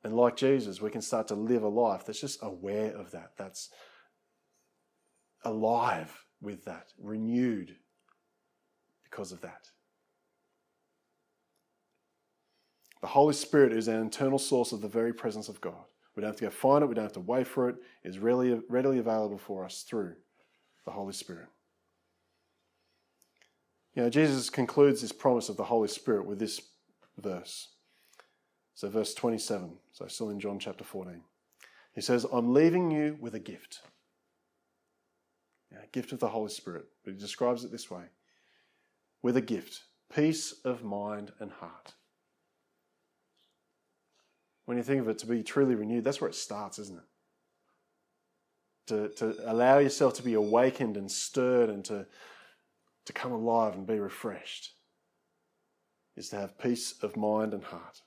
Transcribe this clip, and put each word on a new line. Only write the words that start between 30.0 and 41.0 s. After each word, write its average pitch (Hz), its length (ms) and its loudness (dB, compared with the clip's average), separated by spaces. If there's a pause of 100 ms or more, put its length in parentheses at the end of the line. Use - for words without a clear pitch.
still 110 220 -8
in 101 100 -6
John 101 200 -6
chapter - 260 -10
fourteen. 90 380 -12 (720)
He 110 80 -8
says, 123 280 2
"I'm 120 220 2
leaving 170 380 6
you 151 280 0
with 113 160 -10
a 110 60 -8
gift." - 400 -16 (1900)
You 101 80 -20
know, 98 40 -20
a - 100 -20
gift 123 200 -6
of 127 60 -8
the 120 100 0
Holy 107 220 -4
Spirit, - 340 -10 (180)
but 98 120 -10
he 95 40 -14
describes 120 460 -2
it 113 80 -12
this - 180 -14
way. 90 120 -12 (1200)
"With 123 160 2
a - 20 4
gift, 107 440 -6 (300)
peace 156 480 0
of 120 220 -4
mind 104 560 -6